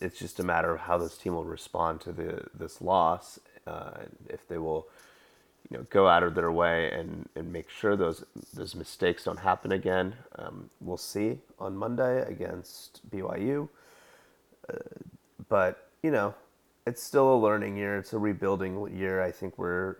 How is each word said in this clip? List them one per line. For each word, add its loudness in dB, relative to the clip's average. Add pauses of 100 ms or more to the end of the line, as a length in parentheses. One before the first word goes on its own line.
it's -6
just -8
a -2
matter 2
of -4
how 0
this -4
team -4
will -4
respond -4
to -10
the, -6
this -12
loss, 2 (280)
uh, -10 (240)
if -12
they -6
will, -2 (840)
you -8
know, -10
go 8
out 10
of 2
their 2
way 2
and, -8
and -8
make -10
sure 0
those, 0 (300)
those -10
mistakes -2
don't -4
happen 0
again. 0 (220)
Um, -14 (100)
we'll -8
see -4 (200)
on -8
Monday 0
against -10
B -6
Y -4
U. -2 (1000)
Uh, -8 (680)
but, 4 (120)
you 2
know, 2 (520)
it's -4
still 6
a 6
learning 2
year. -2
It's -6
a -2
rebuilding -2
year. 0
I 0
think -10
we're, -2